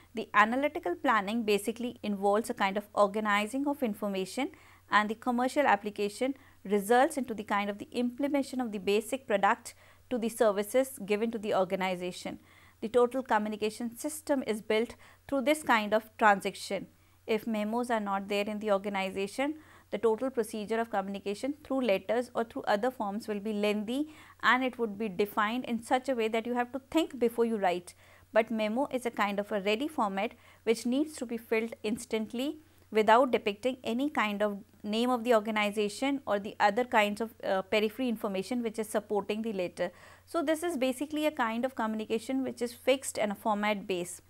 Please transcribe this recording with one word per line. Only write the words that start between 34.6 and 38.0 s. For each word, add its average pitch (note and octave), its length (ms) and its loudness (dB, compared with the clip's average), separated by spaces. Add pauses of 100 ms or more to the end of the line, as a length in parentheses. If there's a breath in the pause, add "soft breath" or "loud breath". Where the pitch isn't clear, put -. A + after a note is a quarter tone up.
name A3+ 280 0
of A#3 140 0
the A#3+ 100 4
organization G#3+ 920 0
or G3+ 120 0
the G3+ 220 -8
other G#3 240 4
kinds G#3 360 2
of, A3+ 120 -6 (100)
uh, G3 200 0
periphery A3 460 0